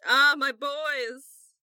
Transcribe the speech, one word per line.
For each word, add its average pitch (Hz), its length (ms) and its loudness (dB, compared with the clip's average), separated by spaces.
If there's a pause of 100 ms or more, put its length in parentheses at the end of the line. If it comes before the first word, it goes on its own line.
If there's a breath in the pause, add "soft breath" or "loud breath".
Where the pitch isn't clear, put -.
Ah, 277 340 4
my 269 140 -4
boys. 277 1120 -8